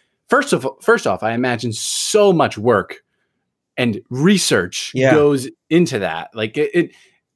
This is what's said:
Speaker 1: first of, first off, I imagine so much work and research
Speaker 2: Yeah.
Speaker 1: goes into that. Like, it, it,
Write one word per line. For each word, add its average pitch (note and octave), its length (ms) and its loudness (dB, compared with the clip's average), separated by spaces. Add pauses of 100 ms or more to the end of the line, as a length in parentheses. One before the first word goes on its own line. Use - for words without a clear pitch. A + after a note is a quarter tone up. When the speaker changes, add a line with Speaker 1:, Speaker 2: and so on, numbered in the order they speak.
(280)
Speaker 1:
first C#4 240 0
of, C3+ 160 -2 (140)
first A3 240 2
off, F#2+ 160 -2
I A2+ 100 -2
imagine A#2+ 400 -4
so - 600 2
much C3+ 240 0
work G#2 440 0 (760)
and A#2 320 -2
research C3+ 840 0
Speaker 2:
Yeah. C3 200 2
Speaker 1:
goes D3 340 2 (220)
into D#3 300 2
that. E2 340 -6
Like, A2+ 240 -4
it, D3 160 0
it, - 160 0 (460)